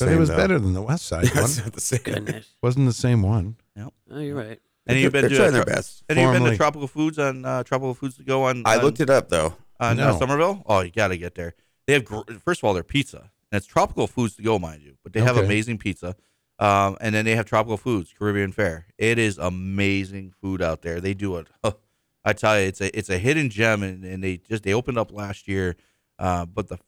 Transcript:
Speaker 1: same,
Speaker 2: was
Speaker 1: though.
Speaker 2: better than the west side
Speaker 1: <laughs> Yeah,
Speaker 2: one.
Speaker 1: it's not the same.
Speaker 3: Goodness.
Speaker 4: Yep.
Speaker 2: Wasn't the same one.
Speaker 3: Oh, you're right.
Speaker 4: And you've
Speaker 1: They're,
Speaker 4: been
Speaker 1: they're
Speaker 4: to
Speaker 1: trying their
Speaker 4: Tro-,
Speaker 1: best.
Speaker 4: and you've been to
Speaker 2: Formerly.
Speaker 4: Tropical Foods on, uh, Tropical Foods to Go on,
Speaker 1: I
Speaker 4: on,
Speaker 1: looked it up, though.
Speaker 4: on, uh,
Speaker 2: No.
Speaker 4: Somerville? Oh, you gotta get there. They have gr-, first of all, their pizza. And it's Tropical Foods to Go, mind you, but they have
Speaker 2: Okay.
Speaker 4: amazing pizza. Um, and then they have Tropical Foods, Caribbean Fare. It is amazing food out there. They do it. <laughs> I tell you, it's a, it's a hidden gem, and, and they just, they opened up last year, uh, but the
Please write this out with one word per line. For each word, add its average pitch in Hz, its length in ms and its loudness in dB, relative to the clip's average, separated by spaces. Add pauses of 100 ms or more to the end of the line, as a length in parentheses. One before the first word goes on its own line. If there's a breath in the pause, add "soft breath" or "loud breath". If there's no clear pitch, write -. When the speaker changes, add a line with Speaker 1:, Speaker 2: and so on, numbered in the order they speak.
(120)
Speaker 1:
same, 165 80 6
Speaker 2:
was 165 100 4
Speaker 1:
though. 160 80 0
Speaker 2:
better 185 200 2
than 98 140 2
the 92 100 0
west 135 260 -4
side 87 180 -2
Speaker 1:
<laughs> 123 100 2
Yeah, 143 60 2
Speaker 2:
one. - 20 2
Speaker 1:
it's 135 140 0
not 113 160 -8
the - 80 -10
same. - 240 -2
Speaker 3:
Goodness. 104 300 -6
Speaker 4:
Yep. 110 80 -16 (180)
Speaker 2:
Wasn't 123 240 2
the 120 80 2
same 120 280 2
one. 101 360 0 (200)
Speaker 3:
Oh, 110 140 -16 (280)
you're 143 140 -8
right. 113 260 -10 (280)
Speaker 4:
And 120 100 4
you've 135 140 4
Speaker 1:
They're, 135 120 4
Speaker 4:
been 123 60 4
Speaker 1:
they're - 0 -
Speaker 4:
to 135 60 2
Speaker 1:
trying 165 180 6
their 117 120 4
Speaker 4:
Tro-, - 100 -2
Speaker 1:
best. - 320 -6
Speaker 4:
and - 100 0
you've 127 100 6
been 131 80 4
to - 40 4
Speaker 2:
Formerly. 117 180 4
Speaker 4:
Tropical 147 300 0
Foods 151 320 -2
on, 135 240 -2
uh, 131 200 -4
Tropical 131 320 -2
Foods 131 200 -8
to 131 80 -20
Go 135 220 0
on, 127 200 0
Speaker 1:
I 110 120 4
Speaker 4:
on, 120 60 4
Speaker 1:
looked 147 180 2
it 147 80 0
up, 131 180 4
though. 80 280 0 (260)
Speaker 4:
on, 117 180 2
uh, 139 140 4
Speaker 2:
No. 90 40 0
Speaker 4:
Somerville? 160 480 0
Oh, 104 140 4
you 87 120 -4
gotta 95 260 0
get 87 180 -10
there. 85 180 -10 (320)
They 131 80 2
have 139 120 2
gr-, 107 160 -8 (240)
first 175 160 -2
of - 20 -14
all, 107 100 4
their 87 100 -2
pizza. - 460 -4 (220)
And 104 60 0
it's 98 80 -4
Tropical 165 420 0
Foods 120 300 -4
to - 40 -18
Go, 110 160 2
mind 80 260 -8
you, 71 200 -20
but 90 80 -20
they 110 80 -2
have 123 160 4
Speaker 2:
Okay. 107 100 4
Speaker 4:
amazing 107 340 -2
pizza. 92 360 -6 (440)
Um, 98 420 4
and 110 120 -2
then 107 120 0
they 113 100 2
have 113 100 -2
Tropical 110 300 0
Foods, 101 420 -4
Caribbean 101 360 -2
Fare. 87 320 -2 (120)
It 117 220 2
is 107 180 0
amazing 95 960 -4 (100)
food 95 200 -4
out 80 220 -2
there. 85 180 -6
They 95 120 -2
do 95 220 -6
it. 80 120 -10 (160)
<laughs> 104 120 -2 (500)
I 110 80 2
tell 107 260 2
you, 95 80 2
it's 95 140 -6
a, 95 160 -4
it's 107 120 -8
a 92 100 0
hidden 139 300 0
gem, 107 340 0
and, 95 200 -8
and 92 200 -10
they 92 140 -2
just, 110 260 -8
they 98 100 0
opened 123 240 -2
up 110 160 -4
last 101 340 -12
year, 95 280 -2 (420)
uh, 90 280 -2
but 90 240 -8
the 90 80 -10 (100)